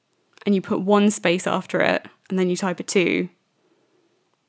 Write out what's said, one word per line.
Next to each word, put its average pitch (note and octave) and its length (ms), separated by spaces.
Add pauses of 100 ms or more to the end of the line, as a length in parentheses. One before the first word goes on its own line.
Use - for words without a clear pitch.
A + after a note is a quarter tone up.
(440)
and G#3 100
you F#3+ 60
put G3 220
one G3+ 280
space F#3 360
after F3+ 340
it, - 260 (220)
and F#3 100
then F#3 120
you F3+ 60
type F3+ 240
a - 20
two, F3 460 (1200)